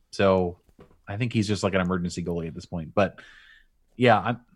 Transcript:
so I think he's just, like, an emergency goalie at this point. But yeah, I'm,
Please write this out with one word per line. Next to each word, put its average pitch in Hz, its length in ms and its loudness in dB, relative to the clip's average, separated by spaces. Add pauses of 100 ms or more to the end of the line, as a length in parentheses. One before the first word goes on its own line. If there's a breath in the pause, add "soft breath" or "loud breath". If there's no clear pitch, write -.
(120)
so 95 460 2 (500)
I 98 100 -8
think 120 140 -2
he's 107 160 0
just, 104 160 -2
like, 95 120 0
an 95 60 4
emergency 87 420 -2
goalie 85 240 -6
at 78 80 -12
this 87 100 -14
point. 82 300 -10
But 98 240 0 (760 soft breath)
yeah, 113 240 4
I'm, 113 200 -4 (160)